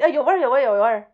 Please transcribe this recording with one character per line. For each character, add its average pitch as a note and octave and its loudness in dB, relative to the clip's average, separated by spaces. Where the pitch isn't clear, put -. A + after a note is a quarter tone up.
呃， D#4 2
有 D4 -2
味 E4+ 0
儿， F#4+ 0
有 B3+ 0
味 C4 2
儿， C#4 0
有 A3+ 0
味 G3+ 0
儿。 G#3+ -2